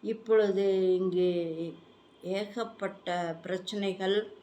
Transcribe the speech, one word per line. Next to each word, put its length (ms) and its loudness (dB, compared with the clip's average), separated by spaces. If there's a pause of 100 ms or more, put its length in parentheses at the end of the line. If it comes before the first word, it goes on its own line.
இப்பொழுது 640 2 (280)
இங்கு 360 2 (920)
ஏகப்பட்ட 1200 -4
பிரச்சனைகள் 720 0 (260)